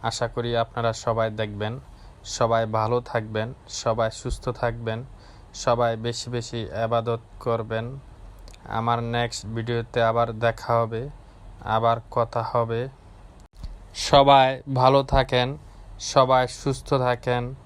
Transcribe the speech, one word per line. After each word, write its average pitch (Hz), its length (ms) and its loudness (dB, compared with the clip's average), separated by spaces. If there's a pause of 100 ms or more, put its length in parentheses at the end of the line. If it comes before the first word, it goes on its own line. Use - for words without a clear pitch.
আশা 117 240 -2
করি 120 220 -4 (140)
আপনারা 117 280 -2 (120)
সবাই 113 260 0 (100)
দেখবেন, 107 340 -4 (640)
সবাই 113 340 4
ভালো 110 260 2 (140)
থাকবেন, 110 360 -2 (340)
সবাই 113 280 0 (120)
সুস্থ - 240 -6 (160)
থাকবেন, 117 380 -4 (640)
সবাই 120 280 4 (140)
বেশি 120 240 -6
বেশি 120 300 -6 (260)
ইবাদত 117 360 0 (240)
করবেন। 113 400 -2 (920)
আমার 117 220 0 (140)
নেক্সট 120 280 -2 (140)
ভিডিওতে 117 480 -2
আবার 117 240 2 (160)
দেখা 117 340 0
হবে, 113 240 -2 (760)
আবার 117 220 2 (180)
কথা 117 260 0 (100)
হবে। 117 300 0 (1300)
সবাই 139 400 8 (320)
ভালো 135 240 8
থাকেন, 127 440 2 (640)
সবাই 131 320 6 (180)
সুস্থ - 280 -4 (160)
থাকেন। 120 380 -2 (220)